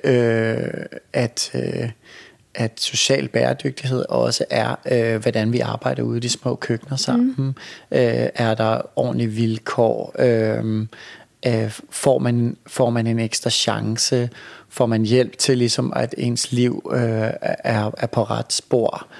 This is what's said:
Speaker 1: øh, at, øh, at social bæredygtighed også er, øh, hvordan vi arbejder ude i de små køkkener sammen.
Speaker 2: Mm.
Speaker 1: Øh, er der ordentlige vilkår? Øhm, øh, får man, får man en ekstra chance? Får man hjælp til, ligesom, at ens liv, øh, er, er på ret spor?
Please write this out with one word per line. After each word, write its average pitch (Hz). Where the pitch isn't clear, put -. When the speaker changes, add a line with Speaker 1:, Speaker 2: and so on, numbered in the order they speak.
Speaker 1:
øh, 113
at, -
øh, 123
at 113
social 135
bæredygtighed 131
også 120
er, 117
øh, 113
hvordan 113
vi 123
arbejder 123
ude 117
i 117
de 120
små 120
køkkener -
sammen. 247
Speaker 2:
Mm. 135
Speaker 1:
Øh, 120
er 113
der 110
ordentlige 123
vilkår? 113
Øhm, 110
øh, 110
får -
man, 120
får 120
man 117
en 117
ekstra 113
chance? 113
Får -
man 113
hjælp 120
til, 131
ligesom, 123
at 123
ens 120
liv, 123
øh, 127
er, 110
er 120
på 120
ret 110
spor? -